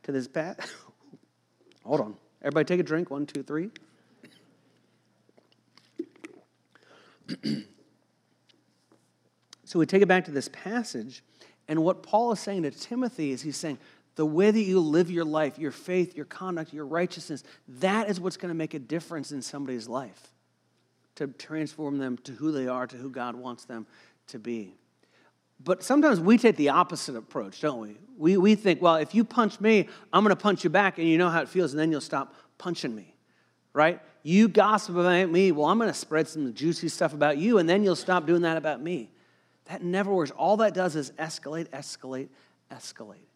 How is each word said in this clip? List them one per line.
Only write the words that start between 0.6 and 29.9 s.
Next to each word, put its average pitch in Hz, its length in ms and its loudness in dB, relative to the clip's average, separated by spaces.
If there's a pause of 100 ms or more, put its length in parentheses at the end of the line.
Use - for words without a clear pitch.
<coughs> - 640 -20
hold 135 160 0
on. 104 160 -6 (260)
Everybody 147 220 0
take 180 160 0
a - 20 0
drink. 160 280 -4
One, 143 160 -6
two, 139 160 -8
three. 165 280 -8 (3500)
<clears throat> - 380 -6 (2000)
So - 140 -4
we 156 80 4
take 196 160 4
it 190 60 6
back 185 160 4
to 156 80 -12
this 135 160 -4
passage, 185 760 -8 (460)
and 160 160 0
what 175 180 0
Paul 226 300 0
is 190 80 -4
saying 196 240 -4
to 135 80 -4
Timothy 233 580 -6
is 131 120 -6
he's 147 140 -8
saying, 147 220 -8 (380)
"The 156 100 0
way 180 240 4
that 220 100 2
you 185 200 4
live 165 320 4
your 170 120 -2
life, 151 360 -2
your 151 100 -4
faith, 180 460 -2
your 151 80 -10
conduct, 170 480 -10
your 147 140 -10
righteousness, 165 580 -6 (340)
that 202 320 0
is 180 80 -2
what's 180 180 -6
gonna 180 160 -10
make 156 220 -6
a 147 60 -8
difference 147 500 -8
in 139 120 -8
somebody's 127 460 -8
life 120 440 -10 (800)
to 143 140 -8
transform 147 720 -8
them 127 260 -6
to 139 80 -14
who 151 180 -4
they 135 160 -4
are, 127 220 -4
to 127 80 -18
who 131 140 -12
God 123 260 -8
wants 123 280 -14
them 113 220 -14 (400)
to 120 140 -16
be." 107 340 -8 (880)
But 170 220 -2
sometimes 285 340 4
we 196 180 6
take 220 200 4
the 143 140 2
opposite 143 440 0
approach, 110 460 -10
don't 139 200 -2
we? 104 160 -14 (220)
We, 175 200 4
we 208 180 8
think, 180 260 0
"Well, 165 140 6
if 156 180 -4
you 233 80 4
punch 226 380 0
me, 208 280 4 (240)